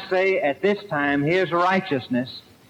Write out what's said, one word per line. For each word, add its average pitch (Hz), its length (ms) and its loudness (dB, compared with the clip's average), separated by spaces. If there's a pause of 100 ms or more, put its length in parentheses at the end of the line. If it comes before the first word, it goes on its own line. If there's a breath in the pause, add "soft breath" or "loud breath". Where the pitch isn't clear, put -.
say, 185 300 2
at 143 240 -2
this 202 260 0
time 143 340 0
his 165 300 0
righteousness, 160 880 0 (300 soft breath)